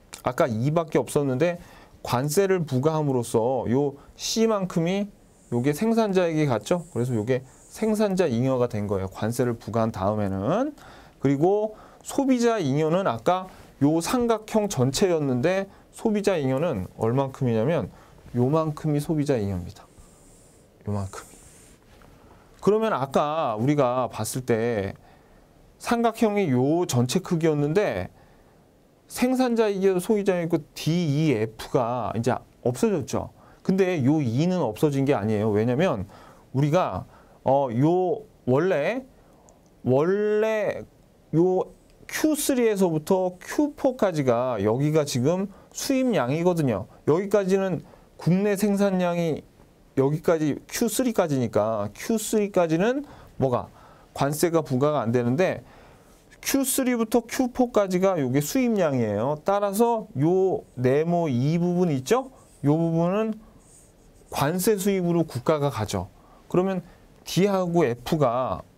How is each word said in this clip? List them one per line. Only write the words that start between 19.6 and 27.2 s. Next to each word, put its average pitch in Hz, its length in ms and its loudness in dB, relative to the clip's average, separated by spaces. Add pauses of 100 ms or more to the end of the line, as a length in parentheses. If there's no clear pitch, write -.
요만큼이. 101 420 -8 (1300)
그러면 220 320 2
아까 147 640 0
우리가 127 520 2
봤을 127 380 -8
때 110 480 0 (880)
삼각형이 220 680 0
요 147 340 2
전체 123 320 0
크기였는데 156 880 0 (1000)